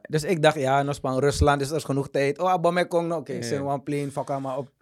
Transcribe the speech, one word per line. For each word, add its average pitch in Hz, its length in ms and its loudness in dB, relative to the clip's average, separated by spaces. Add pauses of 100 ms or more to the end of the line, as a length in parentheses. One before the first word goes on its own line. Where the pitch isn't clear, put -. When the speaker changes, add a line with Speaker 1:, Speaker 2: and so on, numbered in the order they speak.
Speaker 1:
dus 151 140 0
ik 160 180 0
dacht, 156 180 4
ja, 135 240 2
nog 143 120 -2
Spanje, 131 240 -2
Rusland, 143 400 4
dus 135 100 -2
er 160 60 -4
is 143 80 -4
genoeg 139 260 -2
tijd. 139 300 0
Oh, 180 100 0
abba, 175 220 2
mij 175 160 2
kom 170 200 0
nog. 165 120 -2
Oké, 139 140 -10
Speaker 2:
Ja. 120 80 -6
Speaker 1:
zin 139 200 -4
one 139 200 -2
plane, 143 300 -4
fuck 139 280 -4
maar 135 180 -6
op. 135 120 -8 (120)